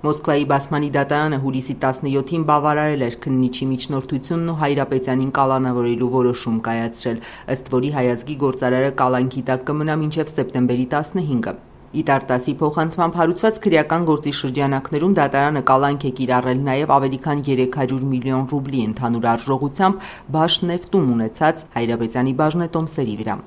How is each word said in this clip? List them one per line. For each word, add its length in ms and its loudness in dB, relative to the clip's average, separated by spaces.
Մոսկվայի 440 2
բասմանի 460 0
դատարանը 500 0
հուլիսի 300 -4
տասնյոթին 640 0
բավարարել 560 2
էր 100 -4
քննիչի 440 0
միջնորդությունն 800 -4
ու 80 -4
Հայրապետյանին 800 0
կալանավորելու 800 2
որոշում 400 2
կայացրել, 560 -4
ըստ 200 -10
որի 200 2
հայազգի 480 0
գործարարը 560 0
կալանքի 480 0
տակ 240 -2
կմնա 320 -2
մինչև 320 -4
սեպտեմբերի 560 2
տասնհինգը։ 640 -2
Իտարտասի 640 0
փոխանցմամբ 560 0
հարուցված 480 2
քրեական 440 2
գործի 280 2
շրջանակներում 800 0
դատարանը 540 2
կալանք 340 4
է 140 0
կիրառել 480 0
նաև 300 0
ավելի 300 2
քան 220 0
երեք 320 0
հարյուր 300 -2
միլիոն 420 0
ռուբլի 380 -2
ընդհանուր 420 0
արժողությամբ 760 0
Բաշնեֆտում 800 2
ունեցած 480 0
Հայրապետյանի 640 0
բաժնետոմսերի 800 -2
վրա։ 140 -4